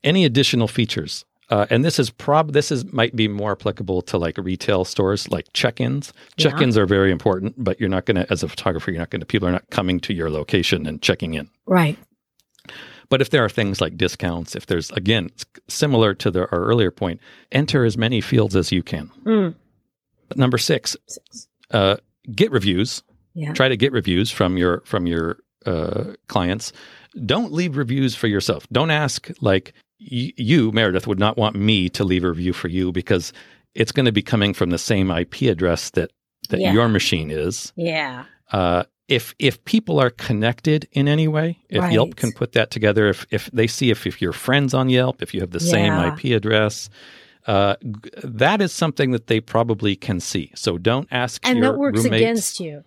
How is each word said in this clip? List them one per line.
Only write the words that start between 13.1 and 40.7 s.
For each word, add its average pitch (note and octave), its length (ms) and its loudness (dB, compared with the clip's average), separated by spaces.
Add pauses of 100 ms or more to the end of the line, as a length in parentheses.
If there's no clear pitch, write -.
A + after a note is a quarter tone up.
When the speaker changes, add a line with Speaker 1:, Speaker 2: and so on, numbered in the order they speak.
Speaker 1:
if - 80 0
there B2+ 160 4
are G2+ 40 0
things G2+ 300 -2
like E2+ 160 -2
discounts, E2+ 640 -4
if - 80 -12
there's, E2+ 260 -4
again, F#2+ 460 0
s-, - 80 -14 (240)
similar A2+ 460 2
to - 140 -2
the, F2+ 120 0
our F2+ 240 -2
earlier A2+ 260 2
point, E2+ 300 -6 (320)
enter C#3 320 2
as A2 120 0
many A2+ 220 0
fields G#2+ 340 2
as F#2+ 200 2
you F2 100 0
can. D2+ 260 -8 (140)
Speaker 2:
Mm. G3+ 320 0 (800)
Speaker 1:
Number B2+ 220 4
six, - 400 -2 (100)
Speaker 2:
Six. - 400 -20 (240)
Speaker 1:
uh, G2+ 240 4 (400)
get G#3 160 4
reviews. G2+ 520 0 (300)
Speaker 2:
Yeah. D3+ 200 -8
Speaker 1:
Try C3 160 2
to A#2+ 80 0
get C3 160 2
reviews G2 380 0
from F#2 260 0
your, F2 240 2
from F2+ 260 -4
your, E2 300 -2 (280)
uh, E2 500 -4 (120)
clients. G2 460 -2 (520)
Don't E3 280 -2
leave D#3+ 240 -2
reviews C3 380 -2
for - 120 -2
yourself. G2 440 -2
Don't D#3 200 2
ask, D3+ 380 -2 (120)
like, F#2+ 320 2 (280)
y-, B2 340 -6
you, A#2 380 2
Meredith, G#2 340 2
would G2 120 -2
not G#2 180 2
want G#2+ 180 0
me G2+ 340 4
to - 140 -4
leave F2+ 220 2
a F2+ 40 2
review F2 220 -2
for - 160 -6
you F2+ 240 -2
because F2+ 400 -2 (420)
it's - 200 0
gonna B2 180 2
be G2+ 100 2
coming G2+ 320 0
from F2 180 0
the E2+ 60 0
same F#2+ 340 0
I E2+ 140 0
P - 220 -4
address F2 440 0
that, E2+ 200 -2 (380)
that - 100 0
Speaker 2:
Yeah. F#3 140 2
Speaker 1:
your A#2 160 4
machine D#2+ 420 0
is. D#2 460 -4
Speaker 2:
Yeah. D3+ 480 -6 (260)
Speaker 1:
Uh, F2+ 320 2 (240)
if, A#2+ 320 -2
if - 260 0
people F3+ 340 0
are B2+ 100 4
connected A#2+ 800 -2